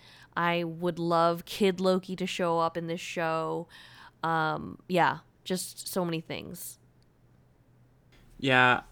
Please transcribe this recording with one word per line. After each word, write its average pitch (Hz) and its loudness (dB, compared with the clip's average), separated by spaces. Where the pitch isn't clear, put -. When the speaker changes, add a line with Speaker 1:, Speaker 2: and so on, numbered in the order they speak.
Speaker 1:
I 170 0
would 165 -4
love 170 2
Kid 190 2
Loki 185 2
to 180 -4
show 170 0
up 165 0
in 170 -6
this 165 -6
show. 160 -4
Um, 156 -2
yeah, 160 2
just - -6
so 185 -2
many 165 -4
things. - -12
Speaker 2:
Yeah, 127 4